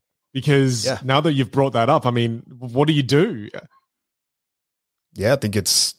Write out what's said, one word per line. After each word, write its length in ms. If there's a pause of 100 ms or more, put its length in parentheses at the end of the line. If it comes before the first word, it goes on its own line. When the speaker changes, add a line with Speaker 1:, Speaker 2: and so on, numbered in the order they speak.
(320)
Speaker 1:
Because 540
Speaker 2:
Yeah. 180
Speaker 1:
now 160
that 140
you've 160
brought 240
that 160
up, 160
I 40
mean, 320 (160)
what 300
do 60
you 80
do? 480 (1600)
Speaker 2:
Yeah, 220
I 20
think 180
it's 440